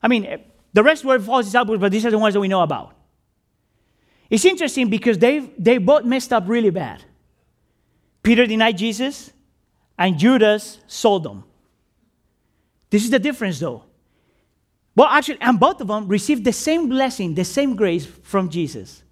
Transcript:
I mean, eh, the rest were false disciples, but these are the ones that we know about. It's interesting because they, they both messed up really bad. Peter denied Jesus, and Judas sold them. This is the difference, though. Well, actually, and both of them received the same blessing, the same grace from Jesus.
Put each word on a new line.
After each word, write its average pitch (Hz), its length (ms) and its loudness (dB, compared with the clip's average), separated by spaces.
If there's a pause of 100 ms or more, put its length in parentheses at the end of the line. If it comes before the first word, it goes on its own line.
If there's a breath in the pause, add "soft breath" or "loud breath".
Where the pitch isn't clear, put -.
I 226 60 -2
mean, 226 180 0
eh, 147 120 -12 (360)
the 208 100 4
rest 294 220 2
were 262 140 2
false 226 260 -2
disciples, 214 320 -2
but 190 140 0
these 220 140 -2
are 233 60 0
the 214 60 0
ones 214 160 0
that 202 60 0
we 196 80 -2
know 190 140 0
about. 147 340 -6 (1300)
It's 220 160 0
interesting 320 440 0
because 214 280 0
they, 254 220 2 (180)
they 226 200 4
both 247 280 2
messed 247 260 -4
up 226 160 0
really 226 220 2
bad. 147 340 -8 (1160)
Peter 233 240 4
denied 220 320 0
Jesus, 226 540 -6 (680)
and 175 220 0
Judas 214 580 2 (100)
sold 196 360 0
them. 101 200 -12 (1500)
This 208 140 0
is 240 60 -6
the 214 100 4
difference, 196 400 -4
though. 131 240 -8 (1120)
Well, 277 120 8
actually, 285 340 0
and 247 180 2
both 330 220 2
of 214 60 -8
them 214 200 -6
received 208 360 -2
the 226 100 0
same 311 360 -2
blessing, 254 440 -2
the 180 120 -2
same 269 300 -2
grace 170 300 0
from - 440 -4
Jesus. 143 640 -8